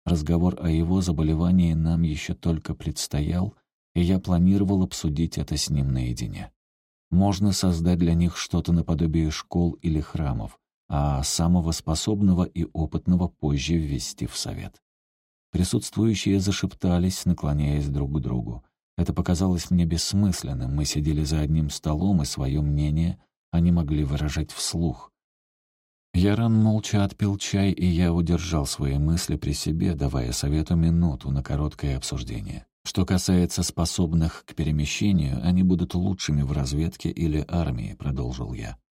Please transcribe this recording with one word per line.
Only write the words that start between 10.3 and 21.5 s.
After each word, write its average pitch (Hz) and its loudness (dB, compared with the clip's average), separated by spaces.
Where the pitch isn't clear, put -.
а 71 0
самого 85 2
способного 92 2
и 82 -4
опытного 85 0
позже 73 -2
ввести 71 -4
в - -10
совет. - -10
Присутствующие 101 2
зашептались, 92 0
наклоняясь 73 0
друг 69 -2
к - 0
другу. 60 -6
Это 85 0
показалось 90 0
мне 87 4
бессмысленным. 80 -2
Мы 73 0
сидели 76 0
за 76 0
одним 76 0